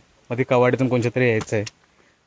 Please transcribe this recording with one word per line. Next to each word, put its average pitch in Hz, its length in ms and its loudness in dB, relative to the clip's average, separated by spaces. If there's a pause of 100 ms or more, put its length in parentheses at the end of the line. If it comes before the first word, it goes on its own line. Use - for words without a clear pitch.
(300)
मध्ये 123 200 -4
कवाडीतून 123 380 2
कोणच्या 120 280 0
तरी 127 140 2
यायचं 110 260 -2
आहे. 104 100 -2 (600)